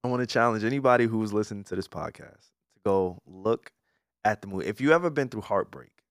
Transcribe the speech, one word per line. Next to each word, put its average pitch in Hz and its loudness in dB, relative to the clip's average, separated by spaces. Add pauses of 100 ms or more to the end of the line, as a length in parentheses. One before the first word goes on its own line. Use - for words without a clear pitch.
I 123 -2
wanna 123 0
challenge 117 2
anybody 123 4
who's 110 0
listening 104 -2
to 92 -8
this 95 -6
podcast - -14 (260)
to - -20
go 95 2
look 98 -4 (540)
at 107 0
the 101 -14
movie. 95 -4
If 110 -6
you 143 4
ever 175 2
been 139 -2
through 110 -8
heartbreak, - -4 (200)